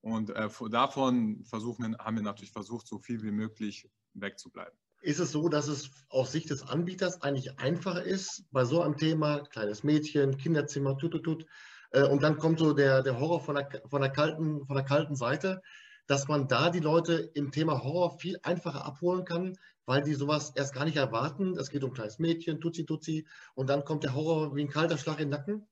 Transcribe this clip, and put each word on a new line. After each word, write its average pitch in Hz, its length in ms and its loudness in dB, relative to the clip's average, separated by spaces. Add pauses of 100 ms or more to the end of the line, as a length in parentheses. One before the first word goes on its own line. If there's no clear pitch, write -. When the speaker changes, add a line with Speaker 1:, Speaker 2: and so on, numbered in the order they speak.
Speaker 1:
Und, 110 280 -4
äh, 107 200 -4
vo-, 113 180 -10
davon 123 760 2
versuchen 113 480 -6
wir, 110 60 -8
haben 110 180 -4
wir 107 60 -2
natürlich 101 300 -8
versucht, 113 340 -10
so 104 120 -12
viel 117 240 -8
wie 107 100 -4
möglich 107 580 -6 (240)
wegzubleiben. 95 640 -12 (240)
Speaker 2:
Ist 147 160 -2
es 165 140 -2
so, 156 180 0
dass 147 180 0
es 147 220 -6 (180)
aus 127 240 0
Sicht 165 180 -4
des 135 120 -4
Anbieters 175 600 -2
eigentlich 139 360 -4
einfacher 175 440 -2
ist, - 480 -4
bei 131 140 4
so 147 180 2
einem 151 140 0
Thema, 151 440 2
kleines 107 440 -6
Mädchen, 147 540 2
Kinderzimmer, 139 600 0
tut, 165 140 -2
tut, 156 120 -4
tut, 160 220 -2 (440)
äh, 135 140 6
und 139 180 4
dann 151 160 4
kommt 160 200 4
so 156 140 6
der, 135 300 6
der 127 180 0
Horror 160 200 0
von 143 160 -4
der, 139 340 -6
von 143 120 2
der 135 80 2
kalten, 151 560 0
von 135 100 -2
der 135 100 2
kalten 151 300 4
Seite, 151 440 0 (460)
dass 139 220 2
man 143 200 2
da 135 220 4
die 175 100 0
Leute 160 340 4 (200)
im 143 180 -2
Thema 151 320 2
Horror 170 340 0
viel 175 240 -6
einfacher 165 440 -4
abholen 175 400 -2
kann, 180 320 -4 (280)
weil 135 160 4
die 147 120 0
sowas 143 400 0
erst 139 200 -2
gar 135 120 -2
nicht 160 100 0
erwarten. 147 640 0
Es 139 120 -6
geht 135 140 -2
um 123 60 -2
ein - 40 -14
kleines 107 240 -8
Mädchen, 165 420 -2
Tutsi, 165 260 -4
Tutsi, 156 400 -4 (280)
und 131 160 -2
dann 143 140 2
kommt 156 200 -4
der 131 100 -4
Horror 156 420 0
wie 147 60 -2
ein 143 80 -2
kalter 160 280 2
Schlag 151 220 -4
in 143 100 -2
den 143 80 -2
Nacken? 208 340 -6